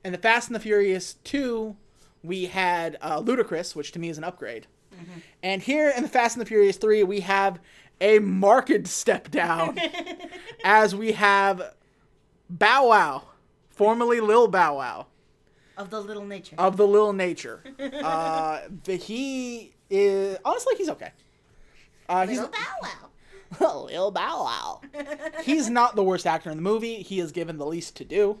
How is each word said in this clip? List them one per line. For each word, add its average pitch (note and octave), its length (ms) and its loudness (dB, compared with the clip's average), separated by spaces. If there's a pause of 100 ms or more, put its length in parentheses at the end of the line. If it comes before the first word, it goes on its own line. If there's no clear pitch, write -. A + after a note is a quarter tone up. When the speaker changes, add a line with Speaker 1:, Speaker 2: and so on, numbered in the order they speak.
Speaker 1:
In F#3 80 -8
the F3+ 60 -8
Fast A3+ 300 0
and A#3 80 -10
the G#3 40 -6
Furious G3+ 640 0
two, A3+ 520 -6 (480)
we F3+ 220 -6
had, F3 560 -2
uh, D#3 200 -4
Ludacris, G#3 540 -2
which D3 160 -10
to F3 80 -12
me E3+ 100 -8
is D#3 80 -10
an D#3 60 -12
upgrade. A#2+ 440 -12 (280)
Speaker 2:
Mm-hmm. E3+ 240 -20 (240)
Speaker 1:
And F#3+ 180 -4
here D4 340 2
in B3 80 -2
the C#4+ 60 -6
Fast A#3+ 280 0
and A#3+ 40 -8
the G#3 60 -4
Furious G3+ 300 4
three, G#3+ 260 4
we G3+ 160 0
have G3 400 0 (420)
a G#3+ 180 8
marked G3 680 4
step - 440 -2
down E3+ 460 -2 (440)
Speaker 2:
<laughs> F4+ 420 -18
Speaker 1:
as G#3 320 6
we A3 180 -2
have G3 600 2 (760)
Bow A3+ 380 4
Wow, E3 360 4 (460)
formerly A#3 520 2
Lil A3 260 6
Bow E3+ 300 2
Wow. B2 300 -8 (720)
Speaker 2:
Of G3 120 -12
the G#3+ 100 -8
Little G#3 260 -12
Nature. G3 320 -16
Speaker 1:
Of F#3 200 2
the G#3 100 8
Lil G#3 240 6
Nature. F3 580 -4
Speaker 2:
<laughs> C#4 40 -20 (280)
Speaker 1:
Uh, D#3+ 600 -2 (240)
the, F#3+ 100 -4
he A#3+ 800 -8 (160)
is, G3 560 2
honestly, A4+ 320 0
he's F4 120 -4
okay. - 220 -10 (960)
Uh, F#3 200 0
he's B3 120 -4
Speaker 2:
Lil B3 100 -6
Bow A#4+ 400 -8 (720)
Wow. D3+ 260 0
Speaker 1:
<laughs> - 0 -
Lil F#3 260 -4
Bow G#3 320 -4
Wow. F2 380 -6 (120)
Speaker 2:
<laughs> D4 500 -10
Speaker 1:
He's C#4 260 0
not A#3+ 260 2
the G3+ 80 2
worst F#3 240 0
actor D#3+ 240 -2
in D#3 60 -10
the D#3+ 60 -8
movie. A3 380 -2
He F#3+ 180 -6
is D#3+ 140 -6
given E3 240 -8
the C#3+ 80 -8
least E3 320 -8
to - 80 -14
do. G#3 360 0